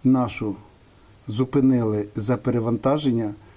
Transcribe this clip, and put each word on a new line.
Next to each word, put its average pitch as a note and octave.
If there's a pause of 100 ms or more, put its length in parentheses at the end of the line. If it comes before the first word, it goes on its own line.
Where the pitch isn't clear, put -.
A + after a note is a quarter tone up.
нашу A#2+ (720)
зупинили A#2+
за A2
перевантаження, A#2 (240)